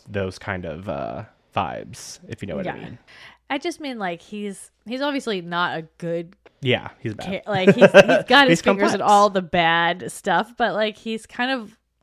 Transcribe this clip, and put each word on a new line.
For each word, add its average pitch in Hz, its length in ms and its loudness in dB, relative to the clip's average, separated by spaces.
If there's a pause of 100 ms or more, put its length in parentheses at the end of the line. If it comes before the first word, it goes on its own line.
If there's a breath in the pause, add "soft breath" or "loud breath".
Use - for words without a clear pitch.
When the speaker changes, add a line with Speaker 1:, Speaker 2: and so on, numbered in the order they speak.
Speaker 1:
those 95 320 -6
kind 92 260 -10
of, 87 220 -12
uh, 71 360 -8 (320)
vibes, 71 720 -8
if - 160 -14
you 98 40 -10
know 120 80 -10
what 175 120 -8
I 156 80 -8
Speaker 2:
Yeah. - 80 -16
Speaker 1:
mean. 127 160 -16 (500 loud breath)
Speaker 2:
I 285 80 -6
just 330 240 -10
mean, 262 160 -10
like, 175 240 -8
he's, 208 480 -14 (160)
he's 247 160 -8
obviously 269 400 -4
not 170 380 -4
a - 20 -6 (160)
good 170 380 -8 (260)
Speaker 1:
Yeah, 123 280 0 (100)
he's 110 160 -8
bad. - 300 -8
Speaker 2:
ca-, 214 60 -8
like, 190 240 4
he's, 240 160 8
he's 190 360 8
got 262 200 6
Speaker 1:
<laughs> - 0 -
Speaker 2:
his 170 120 4
Speaker 1:
He's - 20 -10
Speaker 2:
fingers 202 320 2
in 202 60 -2
Speaker 1:
complex. - 120 2
Speaker 2:
all 208 200 6
the 190 100 -2
bad 170 680 0
stuff, 202 460 -2
but, 208 180 -2
like, 214 200 -2
he's 220 300 -8
kind 247 240 -6
of 220 260 -8 (280)